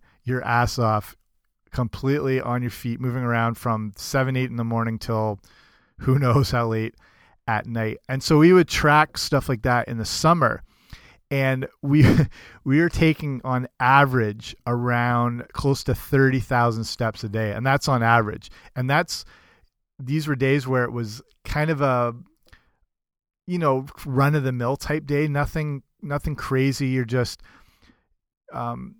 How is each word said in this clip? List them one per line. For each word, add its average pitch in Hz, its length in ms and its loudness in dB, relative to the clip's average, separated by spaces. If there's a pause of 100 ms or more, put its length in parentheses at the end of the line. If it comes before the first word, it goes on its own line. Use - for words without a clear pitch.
(240)
your 123 200 -4
ass 120 340 0
off 110 380 0 (560)
completely 135 680 -2
on 120 200 -4
your 120 100 -4
feet, - 300 -8
moving 127 220 -4
around 117 320 0
from 107 420 -4
seven, 131 400 -2
eight 127 140 -2
in 117 60 -8
the 117 80 -4
morning 113 340 -2
till 110 420 -4 (600)
who 135 180 2
knows 131 320 2
how 120 160 0
late 113 280 -4 (540)
at 107 180 -2
night. 113 400 -4
And 131 160 -6
so 156 160 4
we 165 140 8
would 180 160 6
track 151 480 2
stuff - 320 -2
like 123 140 -4
that 123 260 0
in 120 80 -8
the 113 80 -4
summer. 156 580 0 (680)
And 135 360 -2 (140)
we, 143 240 6 (300)
<laughs> - 300 -20
we 135 160 4
are 170 100 2
taking 151 540 0
on 127 220 -2 (140)
average 127 720 2 (120)
around 120 880 -2
close 139 300 -2
to 127 100 0
thirty 135 440 2
thousand 120 460 0
steps 113 400 -6
a 110 40 -6
day. 107 240 -2
And 117 140 -4
that's 135 220 2
on 123 140 2
average. 113 480 2 (260)
And 127 120 -4
that's, 156 360 -2 (760)
these 147 300 -4
were 143 80 0
days 135 320 0
where 127 160 2
it 110 80 -6
was 117 300 -8 (220)
kind 151 260 -2
of 143 100 -2
a, 123 340 0 (1300)
you 180 120 -4
know, 139 280 0 (180)
run 139 300 2
of 143 100 0
the 131 80 -2
mill 123 240 -2
type 151 300 -4
day, 147 200 0
nothing, 147 560 -4 (200)
nothing 143 320 -6
crazy. 135 540 0
You're 127 160 0
just, 120 380 -4 (1080)
um, 123 480 -10